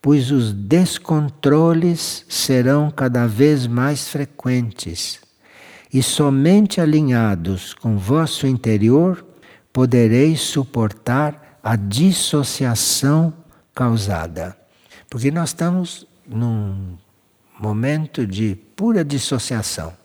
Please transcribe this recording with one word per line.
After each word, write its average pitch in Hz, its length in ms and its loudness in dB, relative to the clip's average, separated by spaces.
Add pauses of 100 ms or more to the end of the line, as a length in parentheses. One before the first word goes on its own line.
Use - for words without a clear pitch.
pois 139 300 2
os 120 200 2
descontroles 160 1800 0
serão 135 640 2
cada 123 340 0
vez 127 420 2
mais 127 420 -2
frequentes. 123 1120 -6 (720)
E 131 100 2
somente 160 760 2
alinhados 113 920 0
com 110 240 -2
vosso 139 480 -2
interior, 127 800 2 (460)
podereis 127 720 4
suportar 127 1200 -4
a 113 140 0
dissociação 139 1500 0 (420)
causada. 92 840 -4 (520)
Porque 135 220 -2
nós 165 180 -4
estamos 175 560 -4 (220)
num 101 680 -6 (600)
momento 123 680 -4
de 98 280 -4 (200)
pura 202 300 0
dissociação. 117 880 -6 (120)